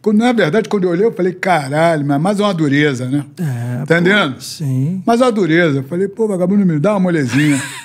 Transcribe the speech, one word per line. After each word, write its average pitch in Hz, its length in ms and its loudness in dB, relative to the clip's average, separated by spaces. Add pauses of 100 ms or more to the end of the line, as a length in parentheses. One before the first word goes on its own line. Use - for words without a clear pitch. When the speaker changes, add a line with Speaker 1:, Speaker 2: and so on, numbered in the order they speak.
Speaker 1:
quando, 214 180 2
na 247 120 2
verdade, 208 380 2
quando 196 160 0
eu 180 60 0
olhei, 185 140 2
eu 233 60 2
falei, 180 220 -2
"Caralho, 156 720 0
mas 143 160 0
mais 196 180 0
uma 202 140 0
dureza, 143 560 0
né?" 139 160 -2 (120)
Speaker 2:
É, 123 420 -6
Speaker 1:
Tá 147 60 -6
Speaker 2:
pô, 160 100 2
Speaker 1:
entendendo? 175 440 2
Speaker 2:
sim. 147 680 -4
Speaker 1:
Mais 233 140 2
uma 254 100 4
dureza. 170 500 2
Eu 127 40 -6
falei, 175 240 -4
"Pô, 220 180 -4
vagabundo, 190 400 0
me 160 140 2
dá 196 140 0
uma 196 80 0
molezinha." 147 600 0 (240)